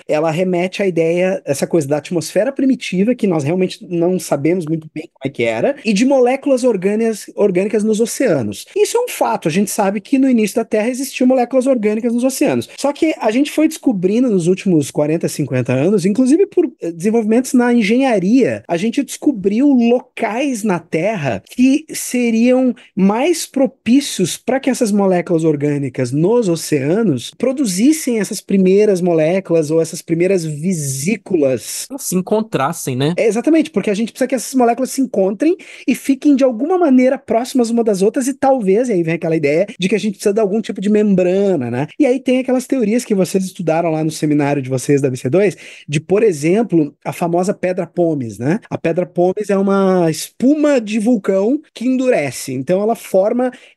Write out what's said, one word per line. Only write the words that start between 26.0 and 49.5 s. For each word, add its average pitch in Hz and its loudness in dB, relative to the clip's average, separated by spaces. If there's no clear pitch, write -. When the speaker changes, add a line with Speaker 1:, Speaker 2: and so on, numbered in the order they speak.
Speaker 1:
nos 190 2
oceanos 160 -2
produzissem 254 0
essas 196 -6
primeiras 196 2
moléculas 165 0
ou 165 2
essas 160 -4
primeiras 175 0
vesículas. 147 -2
Speaker 2:
Elas 277 -10
se - -4
encontrassem, 175 -2
né? 143 0
Speaker 1:
É, 202 0
exatamente, 294 2
porque 208 -2
a - 0
gente 220 -4
precisa 254 -2
que 262 -6
essas 247 -4
moléculas 240 2
se - -6
encontrem 226 0
e 262 2
fiquem 277 2
de 254 2
alguma 269 0
maneira 262 4
próximas 233 0
uma 233 0
das 202 0
outras 226 2
e 277 -2
talvez, 247 2
e 220 0
aí 170 2
vem 160 -2
aquela 165 -2
ideia 156 2
de 185 -2
que 233 -4
a 202 2
gente 202 -2
precisa 202 0
de 220 -2
algum 214 0
tipo - -6
de 196 -2
membrana, 190 2
né? 123 -4
E 294 4
aí 254 2
tem 254 0
aquelas 254 -2
teorias 240 0
que 220 -2
vocês 190 0
estudaram 165 -2
lá 156 0
no 160 0
seminário 147 0
de 131 -6
vocês 135 2
da 139 0
B 127 -6
C 131 -6
dois, 185 2
de, 151 -4
por 196 0
exemplo, 170 0
a 147 -4
famosa 180 -2
pedra 180 -4
pómez, 143 -2
né? 151 0
A - -6
pedra 165 -2
pómez 185 -2